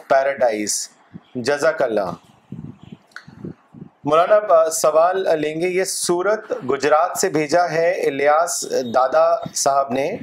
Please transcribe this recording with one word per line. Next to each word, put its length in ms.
paradise۔ 760
جزاک 460
اللہ۔" 300
مولانا، 500
آ، 160
سوال 580
لیں 200
گے، 60
یہ 160
سورت 680
گجرات 480
سے 120
بھیجا 400
ہے 220
الیاس 720
دادا 420
صاحب 380
نے۔ 320